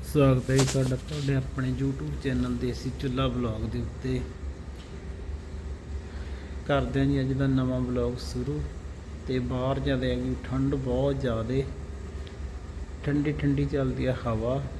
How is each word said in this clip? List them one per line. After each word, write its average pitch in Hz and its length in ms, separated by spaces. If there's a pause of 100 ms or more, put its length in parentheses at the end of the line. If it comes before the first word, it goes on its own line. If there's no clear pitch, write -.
ਸਵਾਗਤ 131 460
ਹੈ 131 60
ਜੀ 135 80
ਤੁਹਾਡਾ 131 340
ਤੁਹਾਡੇ 143 360
ਆਪਣੇ 131 360
YouTube 135 400 (140)
ਚੈਨਲ 123 320
ਦੇਸੀ 123 340 (100)
ਚੁੱਲ੍ਹਾ 135 260
ਵਲੌਗ 120 440
ਦੇ 117 100
ਉੱਤੇ। 127 400 (2500)
ਕਰਦੇ 135 340
ਹਾਂ 139 60
ਜੀ 139 140
ਅੱਜ 135 120
ਦਾ 135 140
ਨਵਾਂ 131 340
ਵਲੌਗ 123 420
ਸ਼ੁਰੂ। 139 380 (680)
ਤੇ 131 120
ਬਾਹਰ 127 420
ਜ਼ਿਆਦਾ 135 260
ਹੈਗੀ 127 280 (100)
ਠੰਡ, 135 300
ਬਹੁਤ 135 460
ਜ਼ਿਆਦੇ 123 440 (1400)
ਠੰਡੀ 147 280
ਠੰਡੀ 143 320
ਚੱਲਦੀ 131 420
ਆ 127 80 (100)
ਹਵਾ। 120 360 (200)